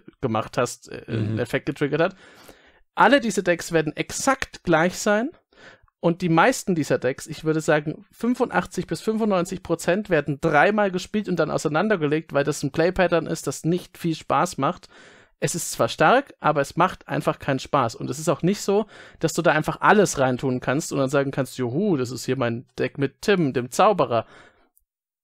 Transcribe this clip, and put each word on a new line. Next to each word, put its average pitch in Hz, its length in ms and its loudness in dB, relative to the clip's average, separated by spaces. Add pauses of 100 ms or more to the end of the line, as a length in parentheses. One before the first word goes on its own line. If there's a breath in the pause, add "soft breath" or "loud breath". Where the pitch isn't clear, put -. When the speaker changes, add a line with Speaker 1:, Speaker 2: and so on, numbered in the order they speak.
(220)
Speaker 1:
gemacht 110 380 -2
hast, - 320 -4
äh, - 160 -14
einen 110 260 -2
Speaker 2:
Mhm. 110 60 -2
Speaker 1:
Effekt - 260 -4
getriggert 147 340 -2
hat. 180 160 0 (800 loud breath)
Alle 240 260 6
diese 208 220 -2
Decks 175 300 -2
werden 156 260 0
exakt - 640 -4
gleich 175 380 2
sein. 220 320 0 (680 loud breath)
Und 170 220 0
die 175 80 0
meisten 175 460 4
dieser 143 240 0
Decks, - 260 -2
ich - 180 -14
würde 156 180 0
sagen, 151 500 0
fünfundachtzig 226 760 -2
bis - 160 -6
fünfundneunzig 208 600 -2
Prozent 175 480 -2
werden 147 300 0
dreimal 185 500 4
gespielt 190 360 -4
und 175 100 -2
dann 151 120 0
auseinandergelegt, 156 840 -2
weil 143 100 2
das 147 180 -2
ein 139 100 -4
Play-Pattern 170 540 2
ist, - 220 -6
das - 180 -8
nicht 180 320 -2
viel 165 160 -2
Spaß 156 460 -2
macht. 143 300 -4 (520 loud breath)
Es 151 140 -2
ist - 160 -6
zwar 120 160 2
stark, 202 540 2
aber 151 180 0
es - 160 -4
macht - 320 0
einfach 147 320 -2
keinen 135 200 -2
Spaß. 127 360 -2
Und 135 140 -10
es 131 100 -8
ist 160 80 -4
auch 156 140 0
nicht 185 180 0
so, 208 280 0 (320 loud breath)
dass 160 120 0
du 175 100 -4
da 156 120 4
einfach 151 260 -2
alles 180 400 4
reintun 127 400 0
kannst 139 320 -4
und 147 80 -2
dann 135 100 0
sagen 139 220 0
kannst, - 260 -6
"Juhu, 151 380 0
das 127 160 -4
ist 123 140 -10
hier 131 100 -2
mein 120 300 -4 (120)
Deck 127 200 -2
mit 139 240 -4
Tim, 175 320 2
dem 123 180 -4
Zauberer." 156 540 2 (1000 soft breath)